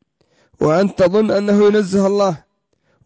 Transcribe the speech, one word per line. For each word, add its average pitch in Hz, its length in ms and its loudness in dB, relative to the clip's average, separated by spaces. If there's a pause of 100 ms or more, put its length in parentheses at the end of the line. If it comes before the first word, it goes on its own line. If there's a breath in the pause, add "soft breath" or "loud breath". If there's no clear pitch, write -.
(600)
وأنت 180 380 0
تظن 202 320 0
أنه 202 340 0
ينزه 196 420 0
الله 196 360 -2 (640)